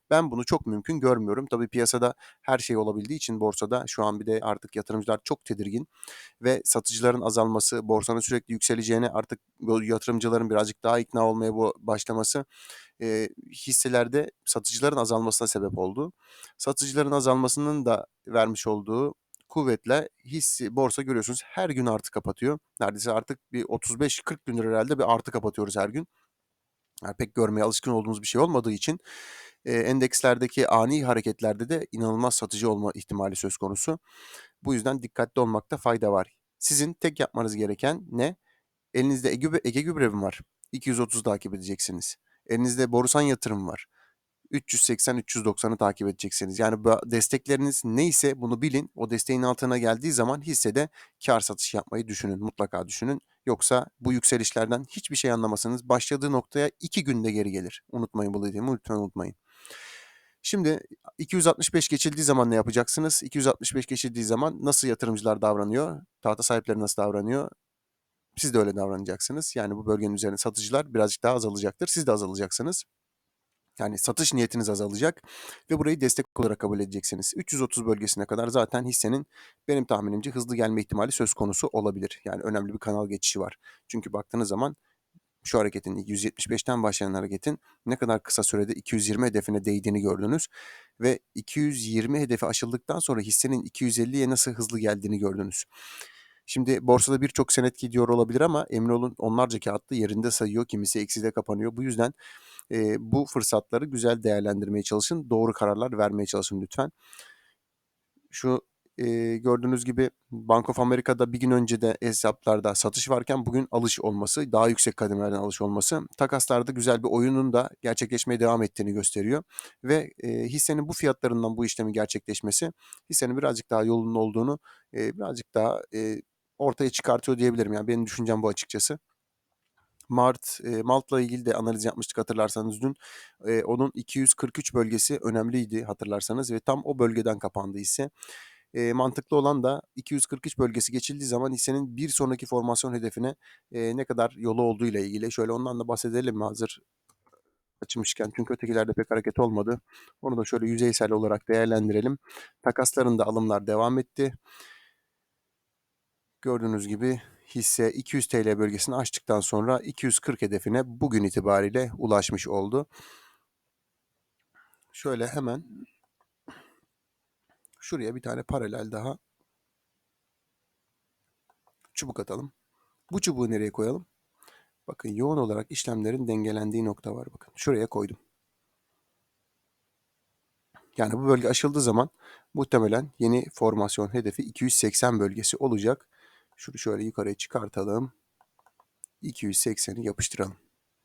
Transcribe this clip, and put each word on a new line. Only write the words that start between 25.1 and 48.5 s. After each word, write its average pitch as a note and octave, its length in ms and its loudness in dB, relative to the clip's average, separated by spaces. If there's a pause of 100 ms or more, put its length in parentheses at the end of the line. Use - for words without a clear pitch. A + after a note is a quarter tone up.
artı A2+ 160 -2
kapatıyoruz G#2 460 -2
her G2+ 120 2
gün. C#3+ 180 -6 (960)
Yani G2+ 160 -10
pek A2+ 160 -6
görmeye G#2+ 280 2
alışkın A2+ 280 0
olduğumuz A2 320 -2
bir G#2+ 40 -6
şey A#2+ 140 2
olmadığı B2+ 320 2
için, D#3 260 -2 (640)
e, B2 80 -2
endekslerdeki B2 960 2
ani C3 360 4
hareketlerde A2+ 640 0
de E3 240 -2
inanılmaz A2+ 420 0
satıcı A2 360 0
olma G#2 240 0
ihtimali G2 420 -4
söz - 200 -4
konusu. G2+ 420 -4 (640)
Bu C3+ 120 0
yüzden B2 280 0
dikkatli A#2 380 -2
olmakta A2+ 360 0
fayda A2 360 2
var. F#2 240 0 (220)
Sizin D3+ 360 0
tek D#3 260 -2
yapmanız A2+ 360 -2
gereken C3 540 -2
ne? B2+ 260 -2 (580)
Elinizde B2+ 360 2
Ege, B2+ 180 0 (160)
Ege B2 180 0
Gübre D#3 260 2
mi G2+ 140 -2
var? F#2+ 180 -4 (320)
İki C3+ 180 -4
yüz A#2+ 100 2
otuz A#2 220 -2
takip G2+ 320 -2
edeceksiniz. F#2 640 -6 (300)
Elinizde A#2+ 460 0
Borusan B2 300 4
Yatırım A2 460 0
var. - 180 -10 (640)
Üç - 200 -4
yüz - 100 2
seksen, B2 340 2
üç - 200 -4
yüz A2 80 0
doksanı A2 320 2
takip G2+ 320 2
edeceksiniz. F#2+ 500 -4
Yani A2 260 2
bu A2+ 220 6
destekleriniz C3+ 800 2
neyse C3+ 560 2
bunu A#2 220 -2